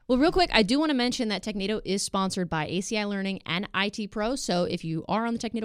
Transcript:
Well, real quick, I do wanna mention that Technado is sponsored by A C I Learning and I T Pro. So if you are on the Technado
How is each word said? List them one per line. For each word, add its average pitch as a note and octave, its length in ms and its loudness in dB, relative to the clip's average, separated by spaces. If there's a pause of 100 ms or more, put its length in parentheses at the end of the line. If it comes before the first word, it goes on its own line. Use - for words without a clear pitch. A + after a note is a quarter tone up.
Well, B3 100 4
real D4+ 160 6
quick, F4+ 180 4
I A3 100 6
do A3 160 4
wanna D#4 160 4
mention B3 360 0
that G3+ 120 -2
Technado G#3 440 -4
is G3 180 -2
sponsored F#3 460 -2
by D#3 180 -2
A F3 140 -2
C G#3+ 160 -4
I G#3 80 -2
Learning G3 400 -4
and F3+ 280 -4
I G3 140 2
T G#3 200 -6
Pro. G#3+ 280 -2
So F3 300 0
if - 180 -4
you D#3+ 240 -4
are A3 180 0
on A#3 80 -2
the A#3 60 -4
Technado A3+ 260 -6